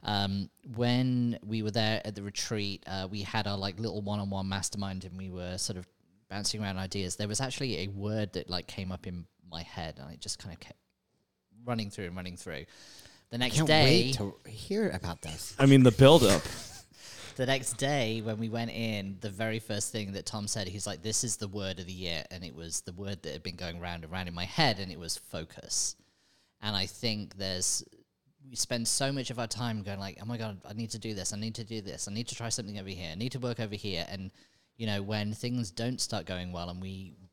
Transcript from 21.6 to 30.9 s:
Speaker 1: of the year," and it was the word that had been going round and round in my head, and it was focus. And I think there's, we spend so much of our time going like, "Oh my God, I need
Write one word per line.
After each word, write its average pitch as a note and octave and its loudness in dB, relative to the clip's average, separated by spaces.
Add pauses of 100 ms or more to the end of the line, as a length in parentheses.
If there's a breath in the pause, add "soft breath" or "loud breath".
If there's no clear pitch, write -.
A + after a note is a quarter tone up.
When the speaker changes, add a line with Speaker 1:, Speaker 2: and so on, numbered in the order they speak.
Speaker 1:
of F2+ -8
the F#2 -8
year," F2 -4
and F2+ -10
it D#2 -12
was E2 -6
the - -12
word G2 -8
that D#2 -8
had E2+ -10
been E2+ -8
going E2+ -6
round E2+ -6
and D#2 -12
round F#2 -4
in F2 -6
my F2 -4
head, A2+ 4
and F#2+ -6
it D#2 -10
was E2 -4
focus. - -4 (680)
And G#2+ -2
I G2 2
think G#2 -4
there's, F#2+ -2 (640)
we B2 -12
spend A#2 0
so C#3 2
much C3+ -2
of B2 -6
our A#2 -2
time A2 -2
going G2 -6
like, G2 -8
"Oh G2+ -12
my A#2 -4
God, A2 -6 (100)
I G#2 -12
need A2+ -6